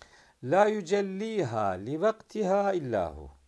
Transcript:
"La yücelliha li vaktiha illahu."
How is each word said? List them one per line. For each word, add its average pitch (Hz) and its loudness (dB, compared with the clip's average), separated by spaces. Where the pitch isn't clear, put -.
"La 175 4
yücelliha 190 0
li 107 -4
vaktiha 202 0
illahu." 90 -2